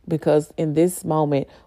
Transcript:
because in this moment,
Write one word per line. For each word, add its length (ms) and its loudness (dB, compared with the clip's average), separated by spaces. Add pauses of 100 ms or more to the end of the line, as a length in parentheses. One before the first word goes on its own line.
because 520 0
in 160 -2
this 300 0
moment, 440 0 (180)